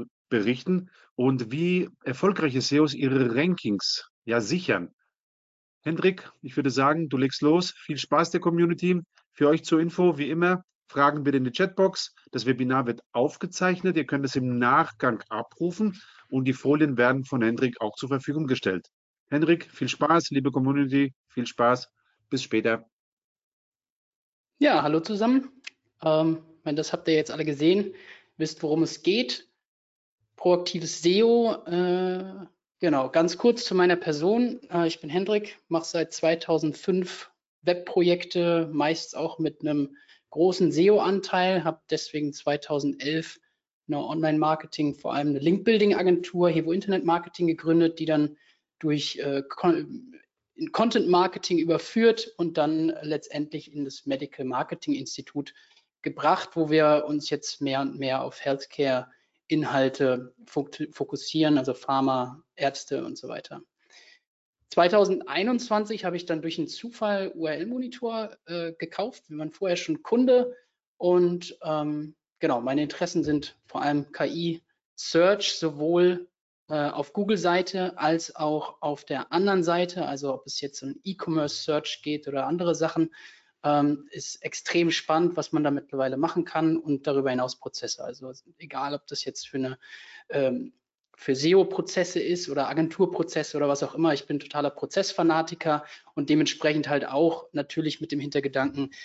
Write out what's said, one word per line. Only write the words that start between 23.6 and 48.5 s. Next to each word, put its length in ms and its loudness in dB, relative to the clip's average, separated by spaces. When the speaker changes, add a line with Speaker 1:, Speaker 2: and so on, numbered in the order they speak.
Speaker 2:
Ja, 240 4
hallo 180 2
zusammen. 500 0
Ähm, 360 2
ich 80 -20
meine, 120 -2
das 180 -4
habt 120 -6
ihr 100 4
jetzt 140 0
alle 140 -6
gesehen, 480 2
wisst, 240 -6
worum 200 2
es 200 -2
geht. 440 0
Proaktives 680 0
seo, 500 4
äh, 800 -2
genau, 300 2
ganz 260 2
kurz 300 2
zu 80 -4
meiner 220 4
Person. 760 0
Äh, 160 0
ich 160 -4
bin 80 -12
Hendrik, 480 -2
mach 160 -2
seit 300 -4
zweitausendfünf 1160 0
Webprojekte, 1120 2
meist 420 -2
auch 240 -6
mit 220 -2
einem 340 -2
großen 400 4
seo-Anteil, 920 2
hab 240 -4
deswegen 460 -4
zweitausendelf 1080 -4
eine 160 -4
Online-Marketing, 920 0
vor 200 -6
allem 140 0
eine 100 0
Link-Building-Agentur, 1120 4
Hevo 200 0
Internet 360 -2
Marketing 400 0
gegründet, 520 2
die 60 -4
dann 320 0